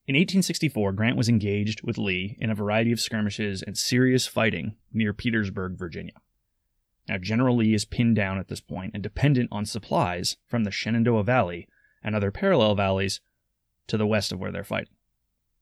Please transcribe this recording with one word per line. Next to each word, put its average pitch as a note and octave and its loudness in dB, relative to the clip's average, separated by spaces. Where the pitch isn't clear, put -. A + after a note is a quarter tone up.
in C#3 0
eighteen F3+ 4
sixty-four, A2 0
Grant A2 0
was A2+ 2
engaged G#2 0
with A#2 -4
Lee G2 -4
in A2 -2
a G#2+ -2
variety G#2+ 0
of A2+ 0
skirmishes G#2 -4
and G2 -10
serious B2+ 2
fighting G#2+ -2
near A2 2
Petersburg, G2+ -4
Virginia. F2 -10
Now, G2+ -4
General A2+ 2
Lee A2 4
is G#2 0
pinned A#2 2
down F#2+ 0
at F#2 -8
this F2+ -10
point F2+ -10
and G2+ -8
dependent B2 2
on G#2 -4
supplies G2 -2
from A#2 0
the G#2 -2
Shenandoah A2+ 0
Valley F#2 0
and G#2+ -2
other G2+ 0
parallel A2+ 4
valleys G2 0
to A2+ -2
the G#2+ 2
west G#2 0
of F#2 -6
where F#2+ -6
they're F2+ -8
fighting. - -6